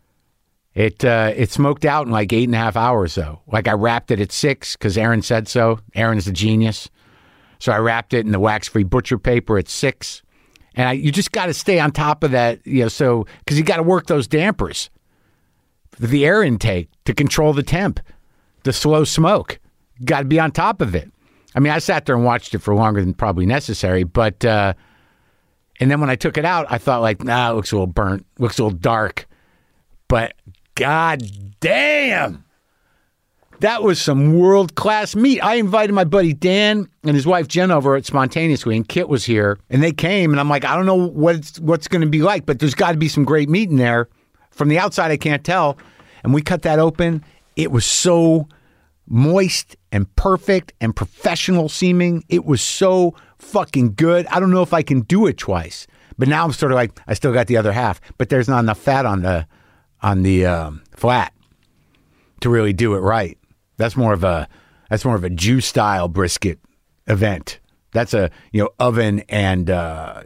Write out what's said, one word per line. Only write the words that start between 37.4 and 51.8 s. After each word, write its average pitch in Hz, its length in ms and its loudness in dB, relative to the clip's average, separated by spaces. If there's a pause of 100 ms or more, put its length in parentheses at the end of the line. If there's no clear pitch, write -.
Jen 180 200 2
over 139 280 2
at 131 80 -6
Spontaneously, 135 720 0
and 113 100 -2
Kit 170 220 -2
was 135 160 0
here, 104 340 2 (100)
and 131 140 2
they 165 80 2
came, 165 400 0
and 143 80 2
I'm 143 80 -2
like, 143 160 0
"I 143 140 0
don't 185 80 0
know 190 100 4
what 170 400 2
it's, 156 240 -10
what's 160 300 -2
gonna 165 160 2
be 151 160 2
like, 190 240 0
but 139 140 -2
there's 143 160 0
gotta 170 220 0
be 156 120 0
some 147 160 0
great 147 240 2
meat 190 200 2
in 151 60 0
there." 120 320 2 (440)
From 147 180 0
the 156 100 2
outside, 180 320 -2
I 147 60 0
can't 147 260 -2
tell. 165 340 0 (460)
And 120 100 2
we 151 80 2
cut 165 200 -4
that 156 180 2
open. 160 460 0 (320)
It 156 160 -2
was 117 120 2
so 165 640 2 (600)
moist 165 680 0 (160)
and 101 240 -2
perfect 190 640 0
and 113 160 -2
professional 170 720 -2
seeming. 175 600 0